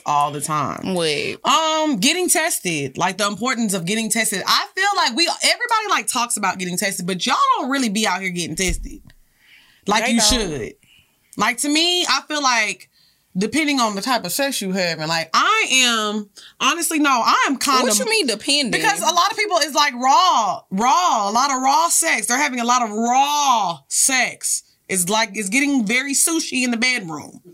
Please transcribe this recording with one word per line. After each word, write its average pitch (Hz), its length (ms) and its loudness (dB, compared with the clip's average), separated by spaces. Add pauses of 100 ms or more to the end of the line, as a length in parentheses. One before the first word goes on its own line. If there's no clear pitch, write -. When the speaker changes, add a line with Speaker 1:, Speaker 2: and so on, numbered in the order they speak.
Speaker 1:
all 147 260 2
the 147 80 -8
time. 147 540 -4
Speaker 2:
What? 156 520 -2
Speaker 1:
Um, 311 520 2
getting 330 320 2
tested, 170 680 -2
like, 185 200 -2
the 202 100 0
importance 220 460 -2
of 185 100 -2
getting 214 260 -2
tested. 220 380 -2
I 294 260 2
feel 381 120 0 (100)
like 285 220 0
we, 339 120 2 (140)
everybody, 440 460 0
like, 277 180 0
talks 240 300 -2
about 190 220 -2
getting 180 180 -6
tested, 196 280 -4
but 185 200 -4
y'all 262 100 2 (220)
don't 285 120 -4
really 262 200 0
be 214 180 0
out 185 140 -2
here 190 80 -4
getting 170 260 -6
tested - 460 -4 (840)
like 220 200 2
Speaker 2:
They 226 80 0
Speaker 1:
you 233 80 4
Speaker 2:
don't. 214 80 4
Speaker 1:
should. 165 440 -2 (640)
Like, 233 220 0
to 285 100 -4
me, 339 380 2
I 269 240 0
feel 302 120 -2
like 220 460 0 (500)
depending 269 420 0
on 240 160 0
the 196 60 -6
type 240 240 -2
of 175 80 -6
sex 277 280 -2
you 185 120 -4
having, 165 340 -2
like, 165 260 -2
I 370 380 2
am, 220 580 0 (300)
honestly, 311 400 0
no, 285 100 4 (140)
I 415 240 2
am 277 80 0
condom 254 320 2
Speaker 2:
What 208 100 2
you - 60 0
mean 427 240 0
depending? 247 440 0
Speaker 1:
Because - 280 0
a 330 60 -4
lot 349 260 2
of 453 60 -6
people 415 220 -2
is, 294 140 0
like, 294 200 2
raw, 262 760 2
raw, 247 600 2
a - 20 -4
lot 262 180 2
of 262 120 -2
raw 294 260 4
sex. 320 400 0
They're 247 100 0
having 277 220 -2
a 233 60 -2
lot 247 160 2
of 220 100 -2
raw 240 960 2
sex. - 760 0 (260)
It's 180 180 -2
like, 220 280 0
it's 208 120 -4
getting 269 380 2
very 254 280 -2
sushi 330 520 0
in 247 60 0
the 226 60 -2
bedroom. 214 640 -4 (140)